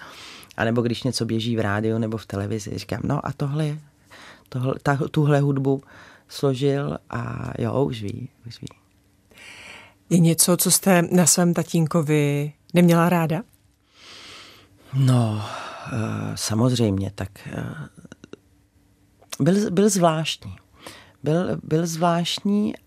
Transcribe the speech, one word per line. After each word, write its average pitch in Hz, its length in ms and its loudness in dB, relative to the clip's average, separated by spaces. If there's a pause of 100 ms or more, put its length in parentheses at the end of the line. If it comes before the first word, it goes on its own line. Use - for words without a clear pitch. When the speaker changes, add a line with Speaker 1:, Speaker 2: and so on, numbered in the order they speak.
(580)
Speaker 1:
A - 60 0
nebo 117 180 0
když 117 220 -2
něco 120 220 -2
běží 113 300 -2
v 110 40 -2
rádiu 110 380 -2
nebo 113 200 -4
v 101 80 -12
televizi, 104 520 -6
říkám: 104 260 -8
"No 139 220 -4
a 135 120 -6
tohle 147 280 -4
je, 151 120 -4 (720)
tohle, 127 240 -2 (100)
ta, 139 160 2 (120)
tuhle 147 280 4
hudbu 139 420 2 (480)
složil", 139 680 -2 (120)
a 120 480 -8
jo, 117 280 0
už 123 180 -6
ví, 110 260 -10 (180)
už - 140 -16
ví. - 60 -14 (1400)
Speaker 2:
Je 170 100 4
něco, 165 380 4
co 180 140 2
jste 175 300 4 (100)
na 180 140 6
svém 175 280 4
tatínkovi 151 1000 0 (200)
neměla 170 360 6
ráda? 170 320 0 (1500)
Speaker 1:
No, 120 520 2 (420)
eh, 107 480 -4
samozřejmě, 107 800 2
tak, 98 140 -8 (160)
eh, - 180 -8 (1800)
byl, 190 320 2
byl 196 180 4
zvláštní. 160 640 0 (680)
Byl, 160 400 0
byl 165 240 0
zvláštní, 175 840 0 (140)